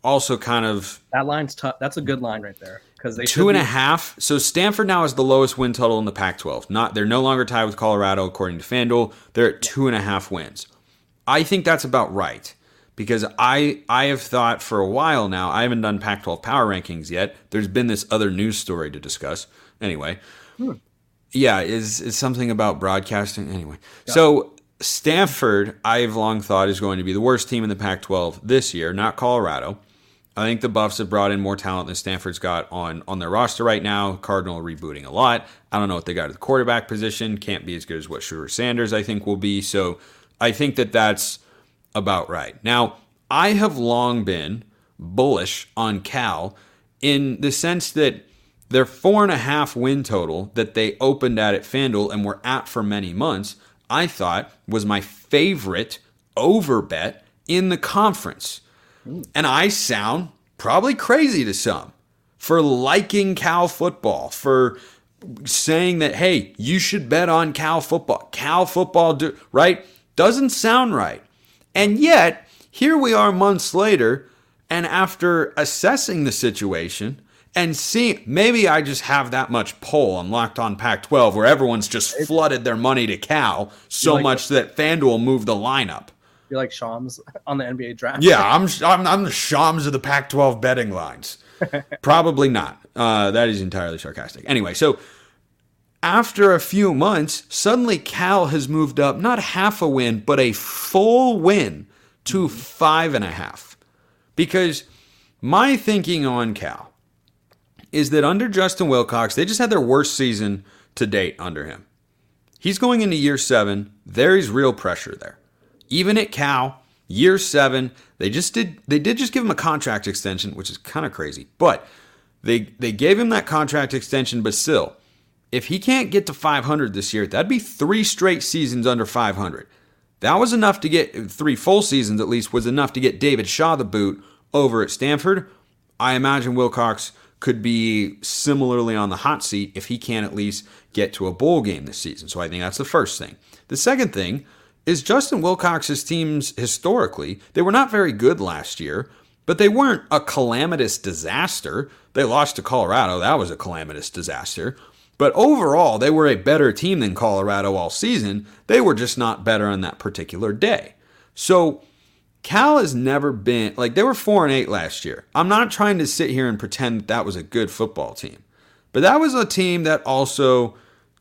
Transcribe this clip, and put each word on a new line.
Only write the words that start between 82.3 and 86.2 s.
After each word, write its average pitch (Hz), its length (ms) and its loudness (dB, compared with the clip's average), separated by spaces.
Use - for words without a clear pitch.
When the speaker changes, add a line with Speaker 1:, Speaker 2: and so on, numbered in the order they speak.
Speaker 1:
their 117 120 -2
money 123 320 2
to 95 100 -4
Cal 104 540 -2
so - 240 -2
Speaker 2:
You're 147 40 6
like 143 80 2
Speaker 1:
much 131 240 0
Speaker 2:
the 139 80 0
Speaker 1:
that 123 200 0
FanDuel 151 460 2
moved 127 240 0
the 113 100 0
lineup. 110 520 -4